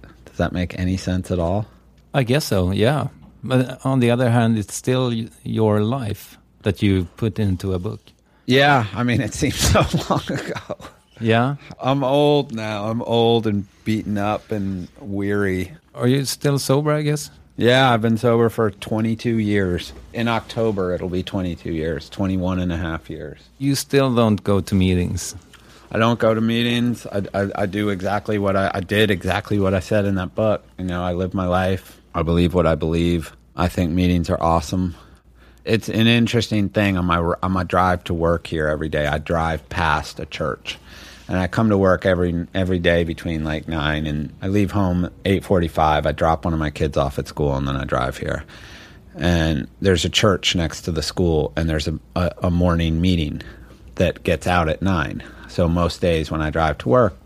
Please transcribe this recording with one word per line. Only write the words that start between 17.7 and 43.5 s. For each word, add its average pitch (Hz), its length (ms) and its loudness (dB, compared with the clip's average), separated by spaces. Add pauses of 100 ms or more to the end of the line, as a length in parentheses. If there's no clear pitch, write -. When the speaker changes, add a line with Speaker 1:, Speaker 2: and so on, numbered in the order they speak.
Speaker 1:
I've 113 80 2
been 113 160 2
sober 117 320 4
for 110 220 0
twenty-two 113 640 -2
years. 101 560 0 (220)
In 117 140 -2
October, 110 640 -2
it'll 87 160 -4
be 90 120 -2
twenty-two 87 500 -6
years, 78 360 -4
twenty-one 92 500 -2
and 90 140 -2
a 82 60 -2
half 80 320 -6
years. 76 280 -12 (200)
Speaker 2:
You 139 160 0
still 135 400 2
don't 110 280 4
go 98 200 2
to - 120 -4
meetings? 92 600 0 (580)
Speaker 1:
I - 60 -2
don't 113 200 2
go 110 140 4
to 110 80 0
meetings. 117 640 0
I, 101 160 -4 (120)
I, 98 200 0
I 104 120 -2
do 104 240 -2
exactly 101 480 -2
what 98 180 0
I, 95 160 2
I 101 80 -4
did 101 300 2
exactly 95 480 -2
what 95 160 2
I 95 60 2
said 104 260 0
in 98 80 0
that 92 200 -4
book. 110 300 0 (140)
You 92 80 -6
know, 87 160 -4
I 90 100 -2
live 90 220 -2
my 92 140 -2
life. 92 520 -2 (140)
I 82 80 0
believe 85 320 2
what 85 120 4
I 80 100 4
believe. 85 600 -2 (180)
I 90 140 0
think 87 240 -2
meetings 90 380 2
are 90 100 -2
awesome. 85 540 0 (720)
It's 107 240 -2
an 113 160 2
interesting 113 640 2
thing. 101 260 2
On 87 80 0
my, 87 140 2
on 87 340 0
my 92 120 0
drive 90 400 2
to 90 100 -4
work 82 320 0
here 78 220 -2
every 76 200 -2
day, 73 180 -2
I 73 120 0
drive 80 500 -2
past 76 500 -2
a - 60 -10
church. - 540 -8 (500)
And 92 100 -2
I 90 80 0
come 110 240 2
to 101 80 4
work 92 280 2
every, 87 480 0
every 92 260 0
day 85 240 2
between, 80 400 -4
like, 78 240 -6